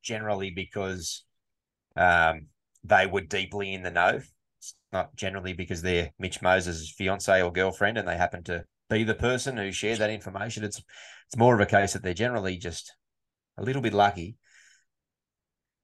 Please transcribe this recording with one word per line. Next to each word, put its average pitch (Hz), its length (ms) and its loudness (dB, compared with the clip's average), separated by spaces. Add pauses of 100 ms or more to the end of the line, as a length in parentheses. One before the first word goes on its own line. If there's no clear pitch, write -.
generally 104 480 -4
because, 95 760 -8 (720)
um, 82 500 4 (360)
they 95 240 4
were 95 160 -2
deeply 95 500 -4
in 95 100 -8
the 90 80 -4
know. 92 300 2 (400)
It's - 140 -18 (180)
not 92 240 -4
generally 95 360 -6
because 87 280 -6
they're 87 380 0
Mitch 92 240 -8
Moses' 87 480 2
fiance 95 520 2
or 87 100 0
girlfriend 95 460 0
and 95 100 -2
they 85 80 -2
happen 87 280 -2
to 85 200 -6 (260)
be 110 140 2
the 110 100 0
person 127 420 -2
who 98 160 -4
shared 107 280 -2
that 107 100 2
information. 107 540 -8
It's, - 180 -8 (460)
it's - 100 -10
more 120 160 8
of 104 60 6
a 101 60 6
case 98 280 4
that 87 80 -8
they're 90 100 -2
generally 95 460 -2
just 87 360 -12 (640)
a - 60 -10
little 131 180 -2
bit 113 140 -2
lucky. 101 420 2 (1500)